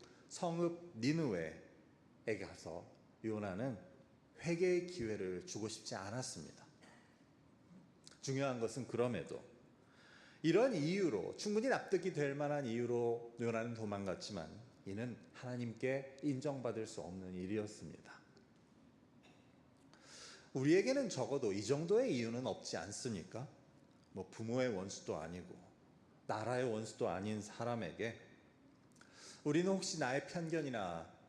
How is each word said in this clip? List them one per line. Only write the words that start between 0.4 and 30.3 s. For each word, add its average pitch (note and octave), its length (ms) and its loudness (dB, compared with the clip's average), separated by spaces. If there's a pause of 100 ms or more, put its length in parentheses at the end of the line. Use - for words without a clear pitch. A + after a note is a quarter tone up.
니느웨에 A2+ 640 2 (800)
가서 F2 440 -8 (400)
요나는 G#2+ 540 -2 (600)
회개의 F3 480 2
기회를 F#2+ 580 -2
주고 G#2+ 220 -4
싶지 - 260 -8
않았습니다. G2 720 -6 (1500)
중요한 C3+ 380 0
것은 B2+ 300 -2
그럼에도 A2+ 520 0 (1000)
이런 G#3+ 320 6
이유로, D3+ 640 2
충분히 G#3+ 320 2
납득이 F3+ 440 2
될 C#3+ 220 2
만한 C#3+ 320 0
이유로 A#2 720 2
요나는 A#2 340 0
도망갔지만, G2 760 -2 (360)
이는 G#2+ 300 -4 (180)
하나님께 B2 880 -2
인정받을 B2+ 640 -2
수 - 140 -10
없는 F#2 340 -8
일이었습니다. G2+ 760 -4 (2500)
우리에게는 G#3+ 560 6
적어도 A#2+ 420 2
이 G#2 100 0
정도의 E3+ 540 4
이유는 A#2+ 280 0
없지 - 320 -2
않습니까? A2 680 -4 (680)
뭐, F#2+ 180 -6
부모의 A#2+ 440 2
원수도 F#2+ 440 -4
아니고 E2+ 360 -8 (720)
나라의 A#2 380 0
원수도 A2+ 420 0
아닌 G2+ 360 0
사람에게 A2+ 760 -2 (1300)
우리는 E3+ 260 6
혹시 F3+ 280 0
나의 C3+ 280 2
편견이나 C3 800 -2 (220)